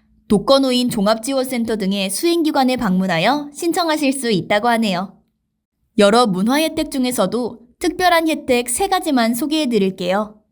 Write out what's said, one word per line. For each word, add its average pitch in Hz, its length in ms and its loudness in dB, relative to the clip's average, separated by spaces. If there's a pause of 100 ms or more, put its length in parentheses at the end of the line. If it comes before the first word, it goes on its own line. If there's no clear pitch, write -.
(280)
독거노인 247 640 2
종합지원센터 233 840 -2
등의 202 340 -2
수행기관에 302 680 0
방문하여 190 760 0
신청하실 311 600 0
수 247 180 -2
있다고 208 380 0
하네요. 202 480 -2 (800)
여러 208 280 6
문화 202 300 0
혜택 311 360 -2
중에서도 254 680 -2 (200)
특별한 349 500 2
혜택 254 400 0
세 - 180 -2
가지만 302 460 0
소개해 302 340 -2
드릴게요. 196 720 -2 (100)